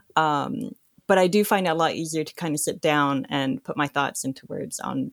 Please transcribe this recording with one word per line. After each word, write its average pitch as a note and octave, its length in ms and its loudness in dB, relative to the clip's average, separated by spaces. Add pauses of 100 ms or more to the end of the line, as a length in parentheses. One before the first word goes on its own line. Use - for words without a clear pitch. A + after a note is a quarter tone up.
(140)
Um, D3 580 0 (340)
but G3 120 6
I F#3 80 6
do G3+ 160 4
find G3 240 0
it E3+ 40 2
a D#3+ 40 2
lot D#3+ 200 2
easier D#3+ 280 -4
to - 120 -12
kind D#3+ 200 -4
of D3+ 60 -2
sit - 200 -4
down C#3+ 500 2
and C3+ 340 -2
put - 120 -8
my C#3+ 120 0
thoughts - 360 -4
into C3+ 220 -8
words - 320 -8
on, C3+ 340 -6